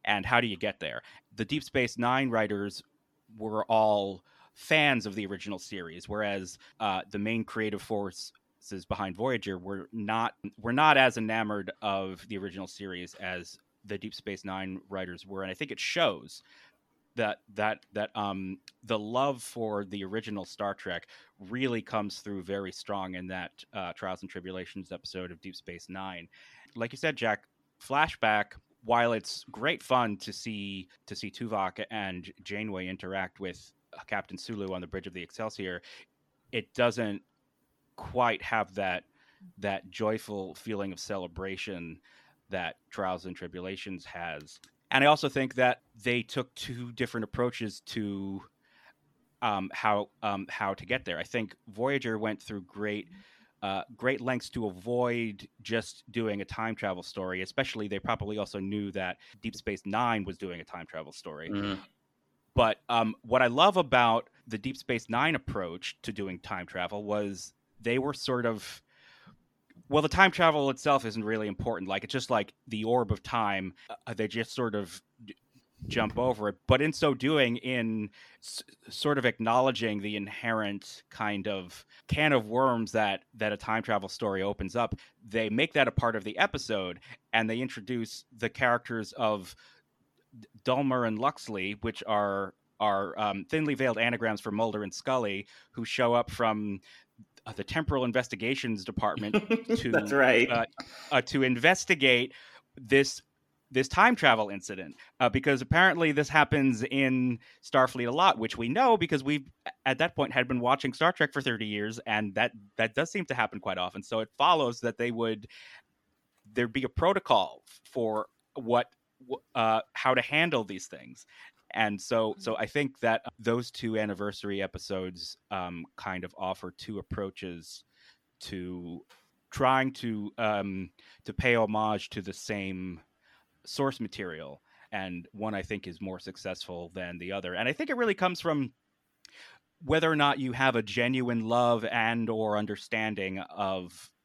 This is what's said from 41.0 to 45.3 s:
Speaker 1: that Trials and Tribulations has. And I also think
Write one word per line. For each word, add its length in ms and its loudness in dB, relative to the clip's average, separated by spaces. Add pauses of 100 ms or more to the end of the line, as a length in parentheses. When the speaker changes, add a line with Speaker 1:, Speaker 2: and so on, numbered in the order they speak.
Speaker 1:
that 280 -4 (120)
Trials 380 -4
and 100 -10
Tribulations 720 -10
has. 540 -10 (300)
And 140 6
I 40 10
also 200 6
think 280 -2